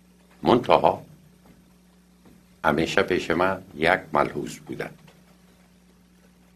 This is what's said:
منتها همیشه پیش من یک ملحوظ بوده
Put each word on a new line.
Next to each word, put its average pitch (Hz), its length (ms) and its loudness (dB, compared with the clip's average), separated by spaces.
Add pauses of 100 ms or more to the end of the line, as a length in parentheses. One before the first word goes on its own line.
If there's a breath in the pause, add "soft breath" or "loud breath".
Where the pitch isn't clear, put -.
(440)
منتها 85 580 4 (1600)
همیشه 78 360 0
پیش 87 300 -2
من 90 300 -2 (140)
یک 82 240 2 (140)
ملحوظ 69 440 -2
بوده - 320 -12 (1700)